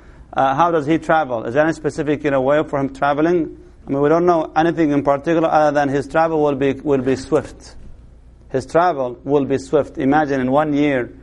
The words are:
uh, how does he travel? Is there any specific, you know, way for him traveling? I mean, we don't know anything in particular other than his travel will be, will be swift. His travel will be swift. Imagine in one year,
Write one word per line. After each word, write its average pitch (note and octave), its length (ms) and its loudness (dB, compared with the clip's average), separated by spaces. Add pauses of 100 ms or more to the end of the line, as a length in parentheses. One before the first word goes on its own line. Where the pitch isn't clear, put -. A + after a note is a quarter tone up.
(320)
uh, C3+ 240 2
how E3+ 160 2
does D#3 120 0
he D#3+ 140 2
travel? D3 460 -2
Is A#2+ 100 -6
there D3 80 4
any D#3+ 120 0
specific, D3 500 -4
you D3 80 0
know, C3+ 80 2
way C#3+ 240 2
for D3 160 -4
him C3+ 120 -4
traveling? D3+ 640 0 (300)
I - 40 -6
mean, C#3 100 0
we C#3+ 80 4
don't E3+ 180 2
know E3 300 0
anything D#3 340 2
in C#3+ 140 0
particular D#3+ 440 0
other D3+ 220 4
than C#3+ 180 0
his C3+ 200 -2
travel D#3+ 340 0
will D3 140 0
be, C3+ 160 0
will C3+ 300 0
be C3 120 0
swift. - 640 -4 (760)
His B2+ 160 -4
travel C#3+ 560 0
will C#3 220 2
be C3 140 0
swift. - 380 -2
Imagine C#3 440 2
in B2+ 100 -2
one D3+ 240 0
year, C#3+ 380 0 (100)